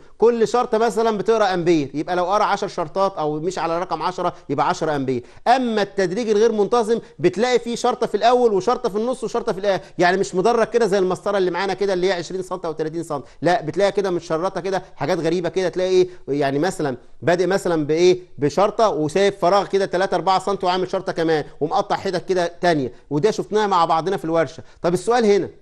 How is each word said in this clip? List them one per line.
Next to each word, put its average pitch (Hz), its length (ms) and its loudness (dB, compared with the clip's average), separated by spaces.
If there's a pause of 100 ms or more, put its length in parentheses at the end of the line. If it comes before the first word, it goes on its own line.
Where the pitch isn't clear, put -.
(180)
كل 226 300 4
شرطه 240 300 0
مثلًا 226 400 0
بتقرا 208 360 2
امبير، 160 400 2
يبقى 160 220 -4
لو 180 80 0
قرا 202 200 2
عشر 196 240 -2
شرطات 190 480 -2
او 151 240 -4
مش 175 180 -4
على 165 220 -2
رقم 180 220 -6
عشرة 180 320 -2 (140)
يبقى 143 200 0
عشرة 160 280 -2
امبير. 131 280 -2 (240)
اما 233 340 2
التدريج 196 480 -2
الغير 220 220 4
منتظم 220 480 0 (180)
بتلاقي 208 400 2
فيه 240 180 -4
شرطه 240 300 0
في 202 100 -4
الاول 233 360 4
وشرطه 233 360 0
في 190 80 -4
النص 240 280 -4
وشرطه 233 280 -4
في 180 60 -4
الاخر، 190 240 0 (160)
يعني 180 180 4
مش 190 180 -2
مدرج 220 320 2
كده 233 200 2
زي 196 120 2
المسطره 190 400 0
اللي 180 120 0
معانا 185 240 -2
كده 202 180 -2
اللي 180 140 0
هي 196 60 2
عشرين 180 300 -6
سم 185 220 -8
او 165 80 -4
تلاتين 156 300 -6
سم، 147 180 -6 (220)
لا، 165 200 2
بتلاقي 190 300 0
كده 196 180 -2
متشرطه 175 500 -4
كده 185 220 -4 (140)
حاجات 160 220 -2
غريبه 165 300 -2
كده، 180 200 -2
تلاقي 185 220 -2
ايه 185 180 4 (200)
يعني 139 300 0
مثلًا 156 380 -2 (260)
بادئ 170 240 2
مثلًا 175 400 0
بايه؟ 175 320 4 (200)
بشرطه 202 500 2
وسايب 170 440 0
فراغ 196 340 2
كده 196 200 0
تلاتة 190 280 0
أربعة 185 240 2
سم 196 240 -2
وعامل 185 280 0
شرطه 185 220 -4
كمان 160 320 0 (160)
ومقطع 185 360 0
حتت 185 320 -4
كده 175 320 0
تانية، 151 320 0 (180)
وده 151 200 2
شفناها 208 360 -2
مع 180 180 4
بعضنا 165 320 0
في - 80 -8
الورشه. 165 380 -2 (200)
طب 175 120 2
السؤال 226 300 2
هنا، 196 240 2 (140)